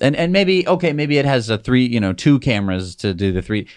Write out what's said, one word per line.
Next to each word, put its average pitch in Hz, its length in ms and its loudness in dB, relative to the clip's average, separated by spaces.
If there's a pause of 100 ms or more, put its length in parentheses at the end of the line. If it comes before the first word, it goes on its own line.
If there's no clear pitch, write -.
And, 143 160 0
and 170 160 -2
maybe, 185 360 2
okay, 175 240 0
maybe 147 260 0
it 139 80 2
has 123 240 0
a 107 80 0
three, 127 260 2
you 120 160 0
know, 95 120 0
two 143 260 2
cameras 95 580 -2
to 101 160 -4
do 95 200 0
the 90 100 -2
three, 104 240 -4 (100)